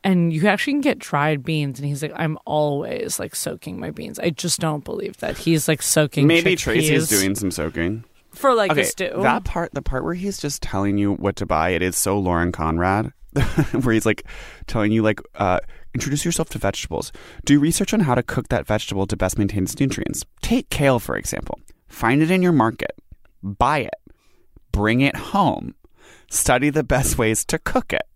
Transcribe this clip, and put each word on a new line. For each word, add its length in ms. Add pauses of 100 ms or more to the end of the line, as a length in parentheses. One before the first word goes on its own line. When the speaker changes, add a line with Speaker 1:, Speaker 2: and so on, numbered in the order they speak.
Speaker 1:
and 280
you 140
actually 280
can 60
get 200
dried 420
beans." 380
And 80
he's 160
like, 100
"I'm 320
always, 720
like, 160
soaking 460
my 100
beans. 300
I 100
just 300
don't 240
believe 340
that." 200
He's, 280
like, 160
soaking 460
Speaker 2:
Maybe 260
Speaker 1:
chickpeas 60
Speaker 2:
Tracy's 480
doing 260
some 160
soaking. 540 (260)
Speaker 1:
for, 240
like, 160
a 40
Speaker 2:
Okay, 100
Speaker 1:
stew. 260 (120)
Speaker 2:
that 200
part, 320
the 80
part 220
where 100
he's 240
just 240
telling 360
you 160
what 220
to 100
buy, 240
it 120
is 140
so 200
Lauren 360
Conrad, 600 (220)
<laughs> 380 (100)
where 120
he's, 120
like, 160 (460)
telling 240
you, 100
like, 180 (140)
uh, 240 (360)
"Introduce 300
yourself 260
to 80
vegetables. 520 (340)
Do 140
research 340
on 140
how 80
to 80
cook 280
that 160
vegetable 420
to 80
best 200
maintain 280
its 160
nutrients. 440 (180)
Take 280
kale, 300
for 160
example. 420 (300)
Find 340
it 80
in 100
your 120
market. 400 (500)
Buy 380
it. 140 (800)
Bring 300
it 120
home. 600 (560)
Study 400
the 120
best 360
ways 260
to 140
cook 340
it." 240